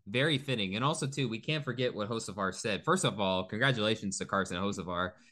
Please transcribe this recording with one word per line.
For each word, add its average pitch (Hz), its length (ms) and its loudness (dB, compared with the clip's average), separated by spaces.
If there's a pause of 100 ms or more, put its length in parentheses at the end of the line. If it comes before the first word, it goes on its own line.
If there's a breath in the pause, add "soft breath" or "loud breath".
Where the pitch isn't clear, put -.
very 135 320 2
fitting. 107 380 0
And 120 80 0
also, 156 240 0
too, 135 200 0
we 110 120 -2
can't 151 240 -2
forget 123 300 0
what 104 140 -2
Hocevar 101 460 -2
said. 98 300 -2
First 175 200 4
of 107 160 2
all, 92 240 2
congratulations 110 720 0
to - 60 -2
Carson 92 320 0
Hocevar. 92 540 -2 (220 soft breath)